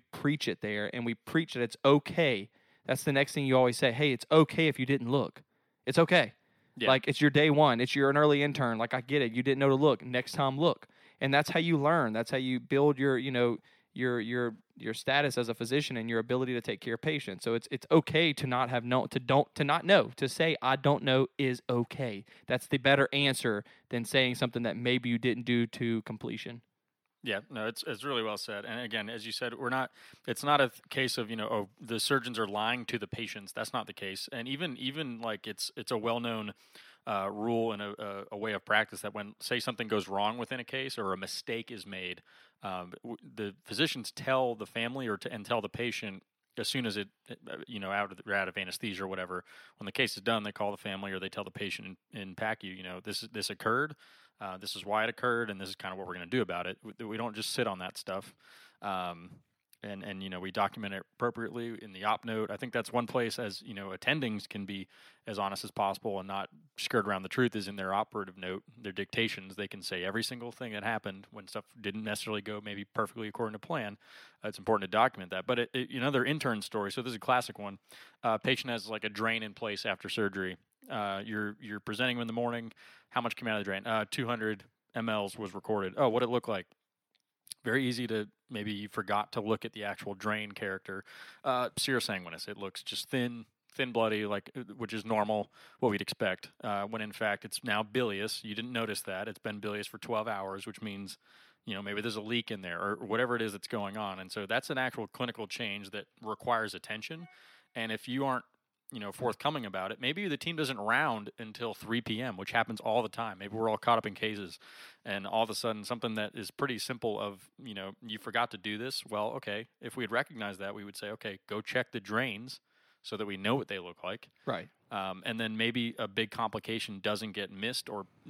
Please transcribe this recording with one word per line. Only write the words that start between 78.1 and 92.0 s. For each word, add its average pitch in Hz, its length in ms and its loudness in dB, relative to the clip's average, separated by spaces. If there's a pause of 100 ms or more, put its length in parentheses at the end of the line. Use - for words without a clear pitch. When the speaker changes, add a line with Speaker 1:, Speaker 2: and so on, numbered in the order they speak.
Speaker 2:
Uh, 110 160 2
patient 127 320 0
has, 110 180 -4
like, 110 140 -6
a 107 60 -4
drain 113 340 -2
in 104 100 -10
place 104 320 -6
after 98 240 -4
surgery. 98 480 0 (320)
Uh, 101 340 -4
you're, 107 380 -4
you're 104 180 -10
presenting 120 380 -2
him 117 40 -2
in 117 60 -4
the 113 60 -6
morning. 117 380 -2 (380)
"How 123 120 0
much 117 140 -2
came 120 120 -6
out 107 120 0
of 101 60 -4
the 101 40 -2
drain?" 98 160 -4
"Uh, 110 240 2
two 127 160 -2
hundred 110 380 -2 (320)
M 117 140 -2
Ls 101 280 0
was 101 160 -6
recorded." 98 420 -2
"Oh, 135 140 4
what'd 120 180 2
it 117 40 -6
look 123 160 0
like?" 98 180 -4 (960)
Very 123 200 2
easy 123 220 0
to, 107 220 -2 (200)
maybe 107 240 -6
you 104 160 -8
forgot 104 440 -2
to 117 100 -2
look 107 240 0
at 113 80 -10
the 104 120 -8
actual 101 280 -6
drain 107 380 -4
character. 95 520 -6 (400)
Uh, 123 260 0
serosanguinous. 95 800 -2